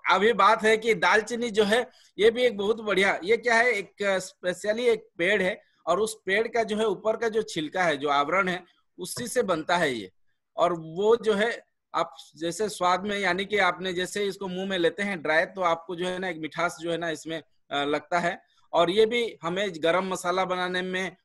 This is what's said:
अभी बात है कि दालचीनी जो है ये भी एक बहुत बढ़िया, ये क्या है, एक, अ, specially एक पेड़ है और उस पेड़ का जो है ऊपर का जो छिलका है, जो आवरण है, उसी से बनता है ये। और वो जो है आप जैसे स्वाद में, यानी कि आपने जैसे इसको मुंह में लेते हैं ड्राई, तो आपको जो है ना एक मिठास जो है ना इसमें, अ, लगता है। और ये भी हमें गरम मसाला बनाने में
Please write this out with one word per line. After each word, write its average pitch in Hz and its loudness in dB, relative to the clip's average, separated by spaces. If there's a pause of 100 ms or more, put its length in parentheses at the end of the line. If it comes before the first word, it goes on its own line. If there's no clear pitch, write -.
(100)
अभी 196 4
बात 202 4
है 220 4
कि 220 2
दालचीनी 214 0
जो 208 4
है 226 0 (280)
ये 214 6
भी 240 0
एक 220 2
बहुत 214 -2
बढ़िया, 196 2
ये 226 2
क्या 226 0
है, 233 4
एक, 202 -6
अ, 196 0
specially 202 -4
एक 226 0 (100)
पेड़ 190 2
है - -2 (240)
और 175 2
उस 220 -4
पेड़ 214 0
का 233 0
जो 208 -2
है 226 0
ऊपर 214 -2
का 226 -2
जो 214 -2
छिलका 170 -4
है, 156 0
जो 143 -2
आवरण 156 2
है, 180 -4 (340)
उसी 214 -8
से 247 0
बनता 175 0
है 151 2
ये। 98 -8 (460)
और 170 4
वो 170 0
जो 214 0
है 208 -2 (220)
आप - -2 (220)
जैसे 170 -4
स्वाद 180 0
में, 202 -4
यानी 190 0
कि 202 -2
आपने 180 2
जैसे 185 -4
इसको 196 -6
मुंह 190 -6
में 190 -2
लेते 170 2
हैं 196 -6
ड्राई, 156 2
तो 190 -8
आपको 170 -2
जो 180 -4
है 180 -4
ना 190 -4
एक 160 -6
मिठास 165 -4
जो 170 -6
है 165 -2
ना 170 -6
इसमें, 156 -8 (280)
अ, 143 -2
लगता 151 -2
है। 175 -4 (300)
और 170 4
ये 220 6
भी 226 -2
हमें 185 -4
गरम 165 2
मसाला 185 -2
बनाने 180 -4
में 185 -6